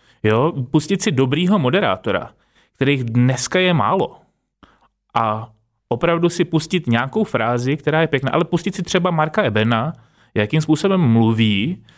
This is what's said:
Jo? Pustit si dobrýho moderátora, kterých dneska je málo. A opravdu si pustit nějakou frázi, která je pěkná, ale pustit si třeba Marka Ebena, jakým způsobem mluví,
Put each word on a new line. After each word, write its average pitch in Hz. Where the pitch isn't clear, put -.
Jo? 117
Pustit 185
si 214
dobrýho 151
moderátora, 123
kterých 135
dneska 123
je 180
málo. 151
A 110
opravdu 170
si 175
pustit 160
nějakou 131
frázi, 123
která 156
je 160
pěkná, 135
ale 160
pustit 180
si 180
třeba 180
Marka 156
Ebena, 113
jakým 107
způsobem 180
mluví, 113